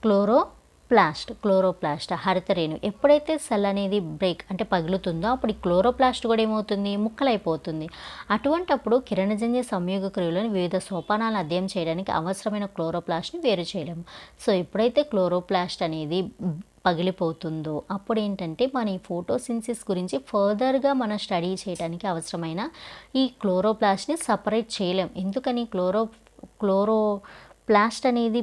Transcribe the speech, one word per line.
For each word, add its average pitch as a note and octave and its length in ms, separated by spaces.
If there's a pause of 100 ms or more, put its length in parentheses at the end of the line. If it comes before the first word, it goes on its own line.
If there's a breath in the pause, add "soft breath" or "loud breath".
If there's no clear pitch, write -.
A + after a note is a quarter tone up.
క్లోరోప్లాస్ట్. G#3 520 (800)
క్లోరోప్లాస్ట్ F#3 800
హరిత F#3 380
రేణు. D#3+ 320
ఎప్పుడైతే D4 540
సెల్ G3+ 280
అనేది G3 340 (200)
బ్రేక్ F3+ 220 (100)
అంటే F#3+ 120
పగులుతుందో F3+ 640
అప్పుడు A#3 240
ఈ F#3 40 (100)
క్లోరోప్లాస్ట్ A#3+ 640
కూడా A3+ 140
ఏమవుతుంది? G#3 540
ముక్కలైపోతుంది. F#3 920 (480 loud breath)
అటువంటప్పుడు C#4 600 (120)
కిరణజన్య G#3+ 560
సంయోగ F#3+ 440
క్రియలను F#3+ 420
వివిధ F#3 280
సోపానాలను G#3 640
అధ్యయనం F3+ 380
చేయడానికి E3 340
అవసరమైన G3 540
క్లోరోప్లాస్ట్ని E3+ 760
వేరు G#3+ 200
చేయలేము. E3+ 420 (420 loud breath)
So A#3 60
ఎప్పుడైతే G#3 520
క్లోరోప్లాస్ట్ F3+ 800
అనేది D#3+ 360 (680)
పగిలిపోతుందో D#3+ 1080
అప్పుడు G#3+ 280
ఏంటంటే G3 560
మన A3+ 140
ఈ F#3+ 80
ఫోటోసింథసిస్ A3 960
గురించి F#3 260 (120)
ఫర్దర్గా B3+ 640
మనం A3 240
స్టడీ F#3 460
చేయడానికి F3 440
అవసరమైన E3+ 640 (460 loud breath)
ఈ C4 120 (140)
క్లోరోప్లాస్ట్ని G3+ 760
సపరేట్ A3 640
చేయలేం. F3+ 360
ఎందుకని? A#3+ 480
క్లోరో-, G#3 480 (480)
క్లోరోప్లాస్ట్ G#3 1500
అనేది A#3 360